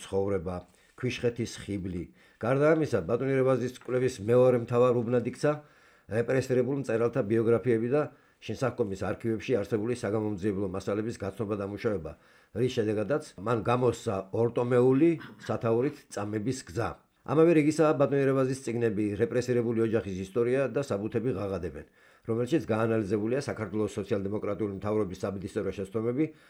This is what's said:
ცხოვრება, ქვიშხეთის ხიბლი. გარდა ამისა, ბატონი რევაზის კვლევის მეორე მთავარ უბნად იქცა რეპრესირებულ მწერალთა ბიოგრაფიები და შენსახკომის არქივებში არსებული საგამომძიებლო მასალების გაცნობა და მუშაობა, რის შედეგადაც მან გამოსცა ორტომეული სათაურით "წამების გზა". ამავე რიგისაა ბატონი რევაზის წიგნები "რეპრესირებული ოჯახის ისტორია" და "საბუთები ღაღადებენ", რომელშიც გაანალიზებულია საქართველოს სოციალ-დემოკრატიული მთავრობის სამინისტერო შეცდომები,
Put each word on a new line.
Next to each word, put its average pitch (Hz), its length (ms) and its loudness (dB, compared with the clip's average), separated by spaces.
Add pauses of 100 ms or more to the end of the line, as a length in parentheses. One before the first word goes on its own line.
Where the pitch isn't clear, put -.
ცხოვრება, 95 520 -2 (420)
ქვიშხეთის 120 540 -4 (100)
ხიბლი. 90 420 -6 (380)
გარდა 135 320 2
ამისა, 156 320 2
ბატონი 131 320 0
რევაზის 127 400 2
კვლევის 123 360 -2 (120)
მეორე 123 400 6
მთავარ 120 320 4
უბნად 120 320 0
იქცა 147 220 0 (560)
რეპრესირებულ 123 720 0
მწერალთა 117 380 0 (100)
ბიოგრაფიები 113 640 2
და 147 80 4 (360)
შენსახკომის 107 640 -4
არქივებში 104 560 -2
არსებული 107 400 -2
საგამომძიებლო 104 720 -2
მასალების 104 480 -4
გაცნობა 101 400 -4
და 98 120 -4
მუშაობა, 101 420 -4 (420)
რის 123 240 0
შედეგადაც 107 440 0 (240)
მან 117 200 0
გამოსცა 120 480 0 (160)
ორტომეული 123 800 4 (360)
სათაურით 117 500 0 (180)
"წამების 104 440 -4 (120)
გზა". 92 200 -4 (360)
ამავე 160 320 6
რიგისაა 151 400 4
ბატონი 139 320 2
რევაზის 131 360 0
წიგნები 113 380 0 (140)
"რეპრესირებული 117 680 0
ოჯახის 101 300 0 (100)
ისტორია" 123 440 0
და 139 160 -2
"საბუთები 110 480 -2
ღაღადებენ", 87 520 -6 (420)
რომელშიც 120 420 0
გაანალიზებულია 110 720 0
საქართველოს 104 560 -4
სოციალ-დემოკრატიული 101 800 -4
მთავრობის 104 400 -2
სამინისტერო 98 560 -4
შეცდომები, 117 500 -2 (260)